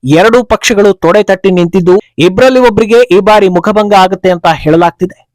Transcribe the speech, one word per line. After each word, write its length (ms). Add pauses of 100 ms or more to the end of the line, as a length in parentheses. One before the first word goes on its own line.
ಎರಡೂ 380
ಪಕ್ಷಗಳು 500
ತೊಡೆ 300
ತಟ್ಟಿ 280
ನಿಂತಿದ್ದು 500 (180)
ಇಬ್ಬರಲ್ಲಿ 420
ಒಬ್ಬರಿಗೆ 560
ಈ 40
ಬಾರಿ 280
ಮುಖಭಂಗ 500
ಆಗುತ್ತೆ 320
ಅಂತ 160
ಹೇಳಲಾಗ್ತಿದೆ. 880